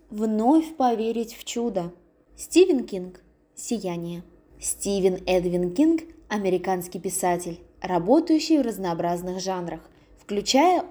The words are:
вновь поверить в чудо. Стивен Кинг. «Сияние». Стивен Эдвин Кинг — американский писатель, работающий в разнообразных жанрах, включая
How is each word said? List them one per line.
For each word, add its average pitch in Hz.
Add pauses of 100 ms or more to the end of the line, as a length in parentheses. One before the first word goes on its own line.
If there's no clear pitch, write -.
(120)
вновь 226
поверить 226
в -
чудо. 190 (440)
Стивен 339
Кинг. 185 (320)
«Сияние». 175 (380)
Стивен 190
Эдвин 180
Кинг — 320 (260)
американский 185
писатель, 175 (220)
работающий 294
в -
разнообразных 180
жанрах, 180 (340)
включая 269